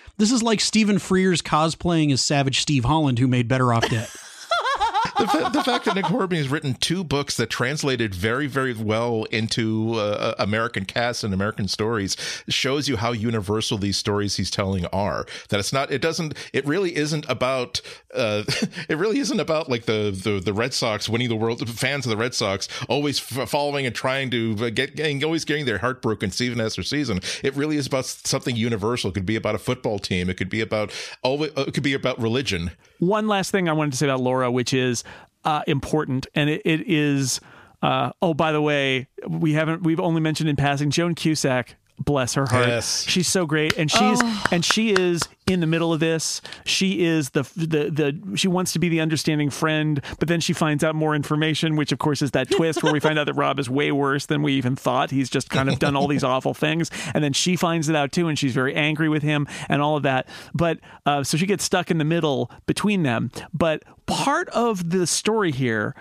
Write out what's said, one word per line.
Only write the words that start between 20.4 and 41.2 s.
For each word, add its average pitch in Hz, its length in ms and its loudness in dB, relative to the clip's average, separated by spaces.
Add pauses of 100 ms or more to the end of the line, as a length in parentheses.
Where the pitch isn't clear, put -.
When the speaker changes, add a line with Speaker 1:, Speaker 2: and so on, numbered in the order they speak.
Speaker 2:
the 98 140 -2
Red 120 180 -2
Sox 110 340 -2
winning 117 220 0
the 113 80 0
world, 113 320 -2
fans 127 380 -4
of 120 40 0
the 107 60 0
Red 120 180 -2
Sox 98 320 -2 (220)
always 143 320 0
f-, 117 300 -6
following 143 340 0
and 123 100 -2
trying 135 360 -2
to, 113 280 0
uh, 117 120 -2
get, 135 280 -2
and 147 240 -2
always 160 220 0
getting 147 220 -2
their 107 120 2
heart 127 220 -2
broken 107 300 -2
season 120 320 -2
after 107 200 -4
season. 120 380 -2 (240)
It 135 120 -2
really 151 200 0
is 139 100 -2
about 131 180 -2
s-, - 200 -10
something 131 320 -2
universal. 113 540 0
It 87 40 -6
could 98 120 -2
be 110 100 0
about 107 180 0
a 104 40 -2
football 123 400 -4
team. 92 320 -2
It 90 80 -4
could 92 120 -4
be 110 120 -2
about 107 320 -2 (280)
always, 147 360 0
uh, 135 80 0
it - 80 -6
could 127 80 -2
be 139 120 0
about 127 240 -2
religion. 110 520 -2 (300)
Speaker 3:
One 214 280 2
last 196 220 0
thing 185 180 2
I 160 60 2
wanted 151 180 0
to 127 60 -6
say 151 80 2
about 131 140 2
Laura, 127 300 2
which 123 220 0
is, 127 320 0 (380)
uh, 151 240 0
important, 143 680 0
and 147 160 2
it, 151 160 -2
it 160 200 2
is, 143 540 2 (400)
uh, 131 300 0 (100)
oh, 170 140 2
by 156 180 2
the 151 80 2
way, 139 480 2 (180)
we 165 280 0
haven't, 160 280 0
we've 165 160 2
only 165 220 2
mentioned 156 300 0
in 143 60 0
passing 143 340 2
Joan 170 240 0
Cusack. 139 640 0 (260)